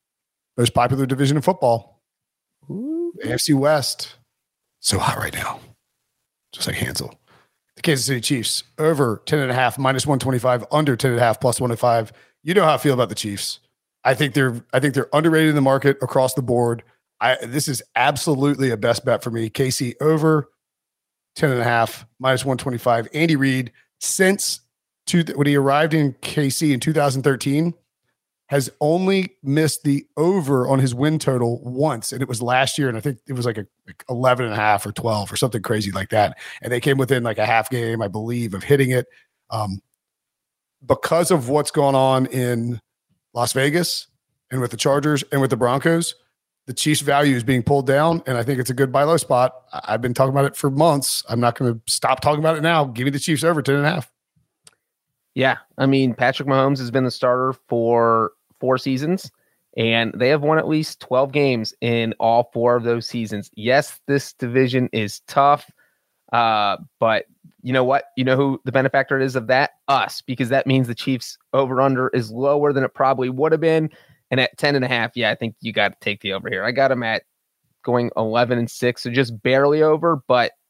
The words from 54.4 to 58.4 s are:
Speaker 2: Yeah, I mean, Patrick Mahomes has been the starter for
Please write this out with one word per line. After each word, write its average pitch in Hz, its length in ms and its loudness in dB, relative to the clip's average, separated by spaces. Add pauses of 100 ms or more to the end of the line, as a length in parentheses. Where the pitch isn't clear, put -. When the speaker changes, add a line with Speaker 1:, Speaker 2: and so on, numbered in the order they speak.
Speaker 2:
Yeah, 127 240 2 (180)
I 139 100 2
mean, 135 280 4
Patrick 131 340 0
Mahomes 135 300 2
has 123 120 -6
been 131 140 0
the 123 60 0
starter 127 420 0 (160)
for 117 640 2 (260)